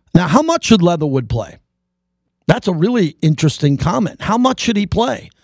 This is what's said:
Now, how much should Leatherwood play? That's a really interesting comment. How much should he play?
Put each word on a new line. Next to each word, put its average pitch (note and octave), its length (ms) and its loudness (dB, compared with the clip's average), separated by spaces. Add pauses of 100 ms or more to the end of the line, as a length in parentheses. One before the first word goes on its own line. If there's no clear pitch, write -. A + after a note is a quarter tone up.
(140)
Now, F3 140 4
how G3 140 4
much E4 240 -2
should A3 160 4
Leatherwood D3+ 480 0
play? A2 300 -6 (840)
That's A#3 220 0
a F#3 60 0
really F3+ 480 0
interesting D3 560 0
comment. G#3 460 -4
How G#3 140 0
much B3+ 220 0
should A#3 160 -2
he G#3 100 0
play? A#3 440 -4 (140)